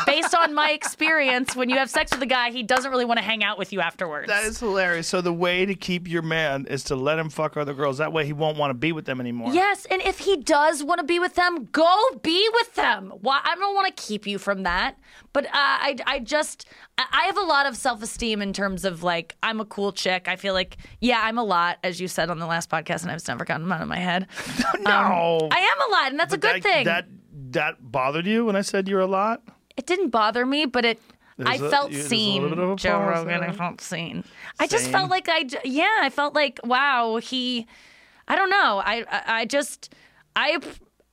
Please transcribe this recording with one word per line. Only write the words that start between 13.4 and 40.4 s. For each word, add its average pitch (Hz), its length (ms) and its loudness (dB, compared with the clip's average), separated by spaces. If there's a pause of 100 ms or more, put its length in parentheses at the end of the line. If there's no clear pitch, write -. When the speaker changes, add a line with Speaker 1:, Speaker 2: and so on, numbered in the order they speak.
Speaker 1:
I 330 120 0
don't 403 180 -2
wanna 381 180 2
keep - 340 -8
you 202 120 -4
from 196 240 -4
that. 190 340 -2 (380)
But, 285 120 2
uh, - 60 -12
I, 277 440 2 (100)
I 269 140 0
just, 302 460 -2 (300)
I, 254 160 0
I 294 120 4
have 359 120 0
a 403 60 2
lot 285 240 4
of 247 100 -4
self-esteem 226 640 -2
in 196 140 -4
terms 190 320 -2
of, 170 160 -4
like, 170 400 -2
I'm 220 180 -2
a 214 60 -8
cool 202 260 -4
chick. 185 360 -2
I 185 80 -2
feel 196 180 -2
like, 185 240 -2 (220)
yeah, 233 220 2
I'm 226 140 -2
a 240 80 0
lot, 175 400 2
as 175 160 -4
you 180 80 -6
said 175 220 -2
on 165 80 -4
the 170 80 -6
last 165 240 -4
podcast, 165 320 -4
and 175 100 -6
I've - 160 -10
never 127 160 -6
gotten 156 200 -4
them 185 80 -2
out 165 100 -2
of 110 60 -4
my - 100 -4
head. 180 340 -2
Speaker 2:
<laughs> - 40 -18 (440)
No. 185 600 4
Speaker 1:
Um, - 100 0
I 330 60 4
am 523 320 2
a - 20 0
lot, 302 180 2
and 277 80 -2
that's 339 160 0
Speaker 2:
But 349 40 -2
Speaker 1:
a - 20 -12 (140)
good 381 80 -2
Speaker 2:
that, 415 60 2
Speaker 1:
thing. 320 180 4
Speaker 2:
that, 170 200 0 (460)
that 151 400 -2
bothered 143 340 0
you 220 200 2
when 202 100 2
I 202 60 2
said 196 260 0
you're 196 120 2
a 185 60 4
lot? 196 360 0 (340)
Speaker 1:
It 254 100 -8
didn't 370 220 2
bother 226 360 2
me, 285 220 2
but 240 180 0
it, 226 160 0 (360)
Speaker 2:
There's 233 240 -2
Speaker 1:
I - 60 -2
Speaker 2:
a, 151 40 -2
Speaker 1:
felt 285 220 2
Speaker 2:
there's 147 140 -4
a - 20 -6
little - 0 -
Speaker 1:
seen, 202 400 0
Speaker 2:
bit 175 100 -2
of 180 140 0
a 196 40 -2
Speaker 1:
Joe 190 220 0
Speaker 2:
pause 202 100 0 (160)
Speaker 1:
Rogan. 170 160 -2
Speaker 2:
there. 170 80 -2
Speaker 1:
I 175 40 -4
felt 175 280 -6
seen. 170 440 -8 (340)
I 311 80 2
just 440 180 0
Speaker 2:
Same. 254 80 -2
Speaker 1:
felt 381 180 2
like 370 180 0
I 330 160 2
j-, 254 200 -8
yeah, 339 360 2
I 269 100 2
felt 285 240 -2
like, 285 300 0
wow, 240 580 2
he, 247 440 -4 (600)
I 269 80 0
don't 381 160 2
know. 277 340 4
I, 220 240 -2
I, 202 140 -4 (180)
I 240 40 -2
just, - 500 -4 (400)
I, 294 240 2 (540)